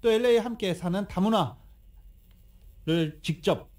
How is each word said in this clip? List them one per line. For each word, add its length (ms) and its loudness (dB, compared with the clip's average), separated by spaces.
또 100 2
엘에이에 280 4
함께 340 -4
사는 340 -4
다문화를 480 0
직접 580 -4